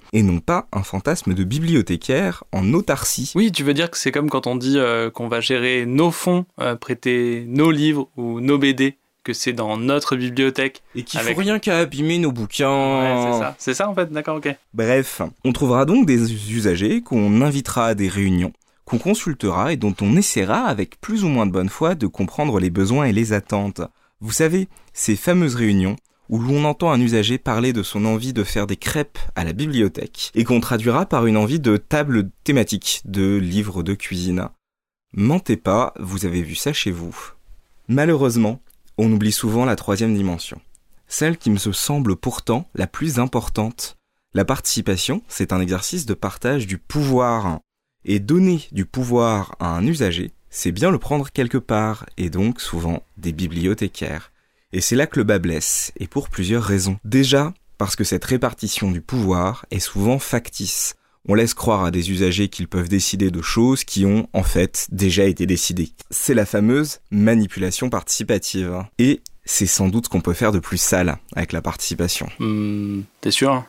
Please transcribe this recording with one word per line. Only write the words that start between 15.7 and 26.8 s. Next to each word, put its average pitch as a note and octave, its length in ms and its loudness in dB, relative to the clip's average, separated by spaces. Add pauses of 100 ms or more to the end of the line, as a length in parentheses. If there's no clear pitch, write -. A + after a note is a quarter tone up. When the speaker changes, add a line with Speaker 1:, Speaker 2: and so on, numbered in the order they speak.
Speaker 1:
donc A3 200 6
des A2+ 480 2
usagers G#2 480 2
qu'on G#2+ 400 4
invitera C#3 460 0
à A2+ 80 2
des G2+ 120 0
réunions, F#2 460 0 (300)
qu'on A#2+ 160 -2
consultera C3+ 720 0
et C#3+ 40 -2
dont G#2 220 0
on G#2 160 4
essaiera C3+ 520 2
avec G#2 340 -4
plus G#3+ 220 -2
ou F3+ 40 2
moins A#2+ 200 2
de F#2 40 0
bonne F#2 180 0
foi E3 260 0
de C#3 100 -2
comprendre G2+ 540 -2
les F#2 100 2
besoins G2 360 2
et A#2 80 2
les G#2+ 200 0
attentes. G2+ 480 -2 (380)
Vous A2 120 -8
savez, E3 380 2 (240)
ces - 220 0
fameuses E3+ 400 2
réunions G2+ 400 2 (340)
où A2+ 80 0
l'on C#3 260 2
entend D3+ 280 2